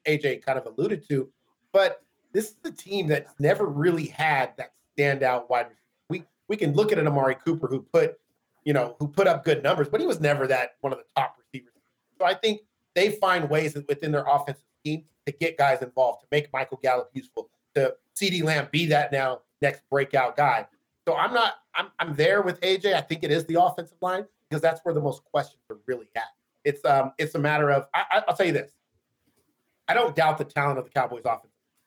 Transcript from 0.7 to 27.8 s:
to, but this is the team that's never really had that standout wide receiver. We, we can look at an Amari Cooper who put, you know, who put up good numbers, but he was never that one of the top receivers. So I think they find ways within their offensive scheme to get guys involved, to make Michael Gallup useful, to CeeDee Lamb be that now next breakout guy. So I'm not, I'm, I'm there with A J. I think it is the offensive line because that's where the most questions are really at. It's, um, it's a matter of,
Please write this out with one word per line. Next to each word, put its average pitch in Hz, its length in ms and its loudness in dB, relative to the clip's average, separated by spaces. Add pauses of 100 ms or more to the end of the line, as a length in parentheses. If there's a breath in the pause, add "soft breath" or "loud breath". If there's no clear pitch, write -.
to, 135 200 -2 (420)
but 190 320 2 (280)
this 214 180 -2
is - 120 -20
the 320 100 -12
team 190 360 -6
that's 143 320 -2
never 190 260 2
really 156 400 0
had 147 520 -2
that - 160 -14 (220)
standout 135 540 0
wide 120 200 0
receiver. - 100 -20 (300)
We, 165 160 -6 (220)
we 214 100 -4
can 151 160 0
look 214 180 4
at 180 80 2
an 151 80 2
Amari 135 360 2
Cooper 165 240 -2
who 135 140 -4
put, 160 380 0 (460)
you 151 60 0
know, 123 260 0
who 147 120 -4
put 190 180 2
up 165 160 2
good 139 180 2
numbers, 143 280 0
but - 100 0
he 339 80 0
was 190 140 -2
never 143 260 2
that 127 320 0
one 135 140 -4
of 127 60 -10
the - 40 -20 (140)
top 131 200 -2
receivers. - 360 -18 (440)
So 185 80 0
I 185 80 4
think 208 280 -2 (340)
they 202 160 4
find 180 380 0
ways 156 280 0 (120)
within 147 240 -2
their 143 100 0
offensive 139 400 0 (160)
scheme 156 240 -8 (220)
to 147 80 -6
get 165 240 -4
guys 135 240 2
involved, 127 400 -2
to - 100 -20
make 147 220 0
Michael 131 280 -6
Gallup 127 320 0
useful, - 360 -12 (260)
to 131 180 2 (220)
CeeDee 180 260 -2
Lamb 156 300 0
be 165 140 0
that 147 260 2
now 131 300 -2 (200)
next 139 280 -2
breakout 135 480 0
guy. 123 280 2 (400)
So 165 80 0
I'm 214 200 0
not, 226 220 2 (200)
I'm, 185 120 -4 (120)
I'm 170 160 -4
there 180 260 4
with 180 220 -2
A 190 140 2
J. 190 160 0
I 160 80 2
think 165 240 -6
it 147 60 0
is 160 160 0
the 165 140 2
offensive 170 380 0
line 185 260 -4 (220)
because 151 140 -6
that's 160 220 2
where 170 100 -2
the 151 80 0
most 143 240 -6
questions - 340 -4 (100)
are 107 160 -16
really 123 300 -8
at. 113 140 -8 (340)
It's, 143 220 -4
um, 135 320 2
it's 156 180 -4
a 165 40 -4
matter 151 300 2
of, 139 240 0